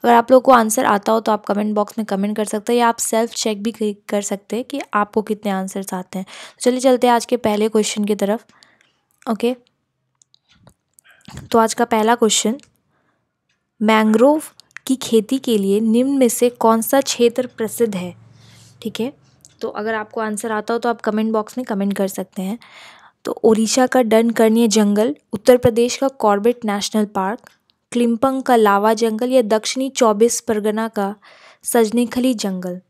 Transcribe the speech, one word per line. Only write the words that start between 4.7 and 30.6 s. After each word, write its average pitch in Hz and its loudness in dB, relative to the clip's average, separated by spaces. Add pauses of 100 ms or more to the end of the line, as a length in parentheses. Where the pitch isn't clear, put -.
आपको 208 -2
कितने 208 -6
आंसर्स 190 -6
आते 185 -10
हैं। 190 -10 (340)
चलिए, 247 0
चलते 247 2
हैं 240 4
आज 233 0
के 247 -2
पहले 214 0
क्वेश्चन 208 -2
की 208 -2
तरफ। 202 -4 (880)
ओके, 233 -2 (2000)
तो 233 4
आज 226 2
का 240 0
पहला 226 2
क्वेश्चन, 226 0 (1200)
मैंग्रोव 220 4 (440)
की 262 0
खेती 226 -2
के 247 -2
लिए 196 0
निम्न 240 0
में 254 4
से 240 0
कौन 226 2
सा 269 0
क्षेत्र 240 0
प्रसिद्ध 220 -4
है? 180 -8 (680)
ठीक - -10
है, 247 -4 (480)
तो - -8
अगर 220 -6
आपको 214 -8
आंसर 214 -6
आता 214 -4
हो, 240 -2
तो 240 -4
आप 226 -4
कमेंट 220 -2
बॉक्स 214 -4
में 254 -8
कमेंट 202 -2
कर 196 -2
सकते 190 -10
हैं। 196 -8 (680)
तो - -4 (120)
ओडिशा 220 2
का 254 2
दंडकर्णीय 226 2
जंगल, 214 2 (180)
उत्तर 247 4
प्रदेश 240 0
का 277 -2
कॉर्बेट 233 0
नेशनल 208 -2
पार्क, 208 -6 (520)
क्लिम्पंग 240 0
का 254 2
लावा 214 4
जंगल, 226 -2
या 254 4
दक्षिणी 220 -2
चौबीस 233 2
परगना 214 -2